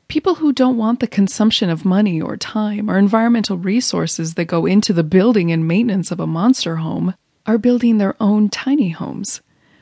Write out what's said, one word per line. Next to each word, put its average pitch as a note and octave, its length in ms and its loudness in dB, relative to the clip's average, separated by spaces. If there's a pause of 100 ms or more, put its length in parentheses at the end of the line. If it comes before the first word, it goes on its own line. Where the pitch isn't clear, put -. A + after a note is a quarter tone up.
People E4 280 0
who D4+ 160 0
don't B3+ 260 2
want A3+ 220 0
the A#3+ 60 -4
consumption G#3 640 0
of D#3+ 160 -2
money F#3 340 2
or - 180 -6
time G#3 520 -4
or F#3 80 0
environmental A3 600 2
resources E3+ 760 -2
that E3+ 120 -2
go E3 200 -2
into G3 280 2
the E3+ 100 2
building F#3 480 4
and D#3+ 160 0
maintenance G3 420 0
of F3+ 100 -6
a E3 60 -4
monster E3 520 0
home E3+ 360 -4 (340)
are A3 120 2
building A#3 400 2
their G3 200 0
own G#3 300 2
tiny C4+ 400 -2
homes, - 500 -10 (420)